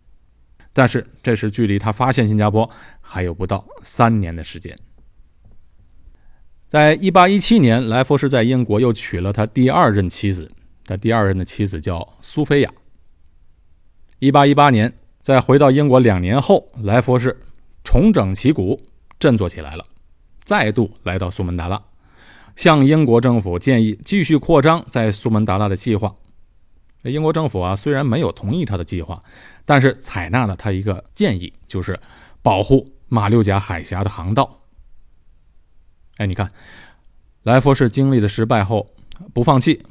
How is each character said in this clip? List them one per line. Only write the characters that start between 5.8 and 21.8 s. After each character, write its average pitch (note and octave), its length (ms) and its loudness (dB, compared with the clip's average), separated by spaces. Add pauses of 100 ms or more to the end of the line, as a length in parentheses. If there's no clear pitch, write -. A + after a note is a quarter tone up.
在 D3+ 300 4
一 F#3 140 -2
八 F3+ 160 6
一 G3 140 2
七 A3+ 180 4
年， A#2+ 300 4
莱 B2+ 160 0
佛 C#3+ 140 0
士 C#3 100 -2
在 B2+ 140 2
英 B2+ 200 0
国 G#2 160 -2
又 A#2+ 140 2
娶 - 260 -8
了 F#2+ 140 -4
他 G#2+ 140 -2
第 B2+ 240 0
二 D3+ 200 4
任 G2 160 0
妻 G2 240 -4
子， F2+ 220 -8 (320)
他 F#2+ 100 -8
第 G#2+ 180 -2
二 A2 140 2
任 F#2+ 120 0
的 F#2 40 -4
妻 G#2 220 -6
子 F#2+ 160 -6
叫 E2+ 260 -8 (140)
苏 - 240 -6
菲 C#3+ 160 2
亚。 A#2+ 100 0 (1500)
一 C3+ 120 2
八 C#3+ 160 6
一 C#3+ 80 4
八 C#3+ 160 6
年， A#2 220 2 (280)
在 C3+ 200 2
回 C3+ 180 4
到 C#3+ 120 6
英 D3 180 2
国 B2+ 120 6
两 G#2 200 2
年 G2+ 200 0
后， - 280 0 (140)
莱 G#2+ 180 2
佛 B2+ 180 0
士 B2 220 -4 (420)
重 G3 300 4
整 F#2+ 220 0
旗 A2+ 180 0
鼓， G2+ 280 -4 (380)
振 B2+ 200 2
作 F2+ 100 -4
起 F2 120 -12
来 D2+ 160 -14
了， F2+ 80 -14 (560)
再 E3 300 -2
度 A2 200 -2 (140)
来 F#2 140 -6
到 F#2 120 -6
苏 F#2+ 140 -8
门 F2 120 -6
答 E2+ 120 -8
腊， G2+ 120 -8 (760)